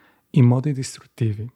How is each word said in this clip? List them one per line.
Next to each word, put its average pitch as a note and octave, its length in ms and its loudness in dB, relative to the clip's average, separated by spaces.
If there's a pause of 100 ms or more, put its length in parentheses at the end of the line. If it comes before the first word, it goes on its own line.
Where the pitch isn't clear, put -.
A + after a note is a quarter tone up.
(340)
in C3 120 6
modi B2+ 260 2
distruttivi, A2+ 840 -8